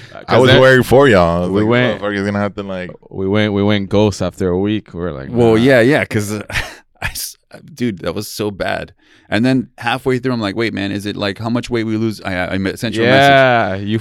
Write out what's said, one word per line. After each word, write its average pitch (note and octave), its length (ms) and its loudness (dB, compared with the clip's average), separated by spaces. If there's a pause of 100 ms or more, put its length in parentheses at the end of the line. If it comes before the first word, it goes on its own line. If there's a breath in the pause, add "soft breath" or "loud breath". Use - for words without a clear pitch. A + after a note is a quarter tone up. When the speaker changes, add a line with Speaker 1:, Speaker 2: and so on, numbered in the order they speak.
(280 loud breath)
Speaker 1:
I G2+ 100 4
was B2+ 100 6
Speaker 2:
That C3 120 6
Speaker 1:
worried C3 260 6
for C#3 220 6
y'all. F2 300 4
I - 20 -2
was F2+ 100 -2
Speaker 2:
we G2+ 120 0
Speaker 1:
like, G#2+ 80 0
Speaker 2:
went A#2+ 300 0
Speaker 1:
"Motherfucker's G2+ 240 -4
gonna G2+ 140 -2
have G2+ 160 -4
to, G#2 80 -10
like" F#2 300 -10 (180)
Speaker 2:
We F#2+ 160 -6
went, G#2 280 0
we G2+ 100 2
went G2+ 240 0
ghost G2+ 340 0
after F#2 260 -4
a F2+ 120 0
week. G#2 340 -4
We're F2 160 -6
like, C2+ 220 -10
Speaker 3:
Well, A2+ 240 4
Speaker 2:
"Nah." A2+ 60 2
Speaker 3:
yeah, B2+ 180 6
yeah, B2 240 2
'cause, G2+ 300 -4
uh, G#2 140 -10
<laughs> - 540 -10
I - 80 -6
s-, - 260 -12 (380)
dude, A#2+ 260 -4
that E2+ 140 -6
was G#2+ 140 -8
so G#2 240 -6
bad. F2+ 420 -6 (360 soft breath)
And A2 140 0
then B2+ 320 0
halfway B2+ 420 -2
through, B2+ 140 -4
I'm A#2 80 -4
like, G2 160 -4
"Wait, A2 160 -2
man, G2+ 180 -4
is G2+ 140 -6
it, G#2 100 -6
like, G2+ 240 -4
how A2+ 120 -6
much A#2+ 180 -4
weight A#2 160 -2
we A2 140 -2
lose?" A2 240 -4
I, F#2 120 -6
I, F2+ 200 -4
I F#2+ 220 -2
sent A2+ 180 -6
you A2 80 -2
a A#2 40 2
message. C#3 240 6
Speaker 2:
Yeah, B2 440 4
you G2+ 260 -4